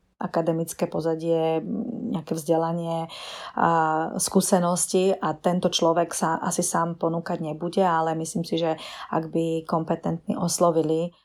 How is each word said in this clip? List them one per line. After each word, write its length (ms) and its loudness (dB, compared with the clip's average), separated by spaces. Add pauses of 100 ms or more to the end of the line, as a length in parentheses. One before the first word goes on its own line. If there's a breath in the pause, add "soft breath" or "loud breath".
(160)
akademické 720 -2
pozadie, 720 0 (560)
nejaké 240 -4
vzdelanie 720 0 (480 loud breath)
a 100 6 (460)
skúsenosti 960 2
a 240 -2
tento 320 2
človek 480 2
sa 240 0
asi 240 -2
sám 320 0
ponúkať 480 -2
nebude, 400 -2
ale 320 2
myslím 320 -4
si, 80 -4
že 240 0 (320 loud breath)
ak 160 -2
by 400 -2
kompetentní 720 -2
oslovili, 720 2 (140)